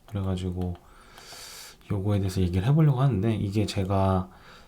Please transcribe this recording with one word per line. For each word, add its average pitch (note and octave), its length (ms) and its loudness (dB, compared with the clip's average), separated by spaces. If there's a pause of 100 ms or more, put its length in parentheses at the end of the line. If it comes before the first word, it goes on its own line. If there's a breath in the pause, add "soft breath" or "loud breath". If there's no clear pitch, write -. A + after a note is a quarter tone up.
그래가지고 F#2 680 -4 (1120 loud breath)
요거에 G2+ 300 0
대해서 F#2+ 220 0
얘기를 F#2 260 2
해보려고 C#3 320 4
하는데, A2+ 340 2
이게 G2+ 320 0
제가 F#2+ 640 0 (380 loud breath)